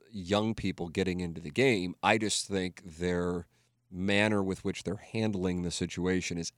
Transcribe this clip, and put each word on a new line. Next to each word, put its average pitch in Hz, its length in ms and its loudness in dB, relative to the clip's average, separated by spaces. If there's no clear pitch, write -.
young 104 440 2
people 87 340 -4
getting 90 300 0
into 85 200 -4
the 73 120 -10
game. 101 500 2
I 107 160 6
just 107 300 0
think 92 360 -2
their 87 640 -2
manner 101 520 2
with 95 220 -2
which 95 180 -4
they're 98 140 -4
handling 92 640 -2
the 87 100 -2
situation 90 640 0
is 85 200 -6